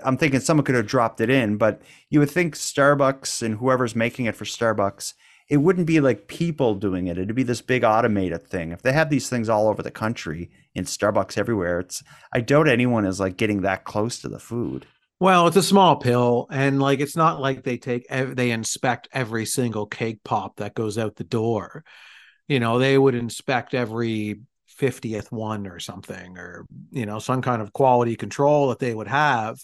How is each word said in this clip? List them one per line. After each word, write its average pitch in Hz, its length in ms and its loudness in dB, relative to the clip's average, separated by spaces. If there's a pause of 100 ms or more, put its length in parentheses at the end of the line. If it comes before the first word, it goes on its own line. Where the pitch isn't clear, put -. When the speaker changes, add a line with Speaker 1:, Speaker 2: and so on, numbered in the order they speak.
Speaker 1:
I'm 131 140 0
thinking 135 240 2
someone 151 240 2
could 131 100 2
have 117 100 2
dropped 117 360 0
it 113 100 2
in, 110 260 2
but 107 240 0 (300)
you 147 80 4
would 143 100 4
think 175 260 -2
Starbucks 139 840 0
and 113 140 -2
whoever's 123 400 0
making 117 320 -2
it 104 80 -4
for 107 100 -12
Starbucks, 104 680 -2 (340)
it 147 80 2
wouldn't 175 280 2
be, 160 140 2
like, 131 300 0
people 147 440 -2
doing 92 340 -2
it. 85 100 -4
It'd 101 180 -4
be 131 80 0
this 120 180 -4
big 127 220 -2
automated 104 640 2
thing. 82 240 -6
If 87 100 -12
they 131 120 0
have 151 160 2
these 135 200 0
things 113 200 -2
all 110 180 4
over 104 160 0
the - 80 -8
country 87 580 -6 (240)
in 90 120 -6
Starbucks 101 520 -2
everywhere, 92 440 0
it's, - 200 -10 (300)
I 127 80 0
doubt 143 300 2
anyone 120 360 2
is, 92 140 -2
like, 95 160 -2
getting 104 260 0
that 95 220 -2
close 107 380 -4
to - 80 -10
the - 100 -12
food. 110 480 -8 (320)
Speaker 2:
Well, 180 280 6
it's 170 100 4
a 190 40 4
small 180 360 6
pill, 123 520 2
and, 139 300 0
like, 139 220 2
it's 147 160 -6
not 160 240 2
like 135 220 -2
they 123 140 -4
take 123 320 -6
ev-, 131 280 -4
they 123 140 2
inspect 113 600 -4
every 113 340 -4
single 107 400 -2
cake 113 380 -6
pop 101 340 -4
that 104 180 -8
goes 110 220 -4
out 107 200 -4
the - 80 -10
door. 110 580 -4 (640)
You 135 140 0
know, 117 180 0
they 135 180 4
would 135 160 4
inspect 120 600 -4
every 110 640 -4 (260)
fiftieth 113 640 -6
one 107 360 -6
or 87 120 -16
something, 92 580 -14
or, 90 280 -16 (260)
you 117 140 -6
know, 107 140 -8
some 127 220 0
kind 120 200 0
of 104 120 -10
quality 120 420 4
control 143 540 2
that 117 100 -4
they 120 160 -4
would 107 140 -10
have 127 540 0